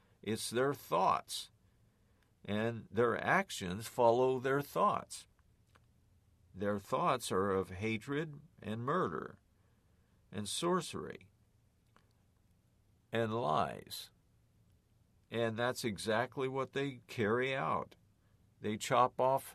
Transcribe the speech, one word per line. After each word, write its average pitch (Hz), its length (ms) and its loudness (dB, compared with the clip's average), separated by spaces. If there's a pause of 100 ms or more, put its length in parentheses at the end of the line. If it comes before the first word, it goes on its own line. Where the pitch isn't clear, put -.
(220)
it's 107 280 -4
their 131 220 2
thoughts. - 800 -2 (920)
And 107 460 -4
their 110 320 2
actions 113 640 -2
follow 127 540 4
their 135 220 0
thoughts. - 640 -2 (1300)
Their 101 240 0
thoughts 131 520 0
are 98 220 2
of 95 180 0
hatred 123 720 -4 (220)
and 117 220 -6
murder 135 540 -2 (960)
and 101 160 -6
sorcery 170 800 -4 (1800)
and 113 220 0
lies. 117 760 -2 (1200)
And 113 260 0
that's 123 280 -2
exactly 120 640 0
what 131 240 -4
they 139 340 -4
carry 123 480 0
out. 135 400 -2 (680)
They 107 160 -2
chop 123 440 4
off 131 340 2